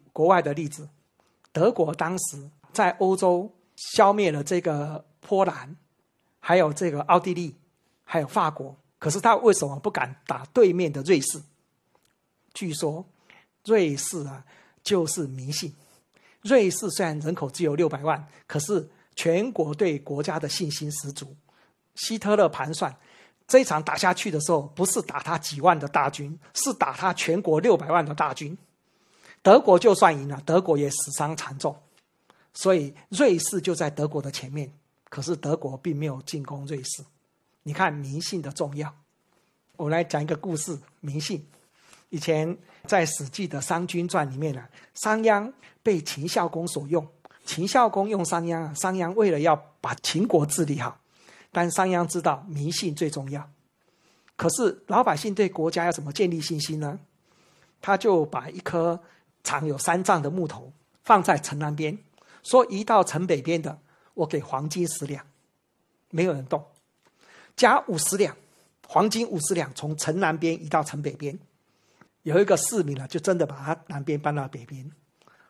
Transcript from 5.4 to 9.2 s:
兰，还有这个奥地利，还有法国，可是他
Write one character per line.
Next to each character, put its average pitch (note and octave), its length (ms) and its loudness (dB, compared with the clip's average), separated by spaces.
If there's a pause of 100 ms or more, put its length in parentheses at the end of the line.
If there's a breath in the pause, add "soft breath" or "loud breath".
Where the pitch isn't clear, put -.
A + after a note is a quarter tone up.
兰， D#3+ 300 -6 (640)
还 - 180 4
有 D#3 140 6
这 E3 200 -2
个 C#3+ 120 -4
奥 F3 160 6
地 F3+ 140 -4
利， E3+ 220 -6 (480)
还 - 160 -2
有 C#3+ 80 -4
法 E3 240 0
国， - 240 -12 (240)
可 D#3 100 -4
是 F3 100 -2
他 A3+ 180 4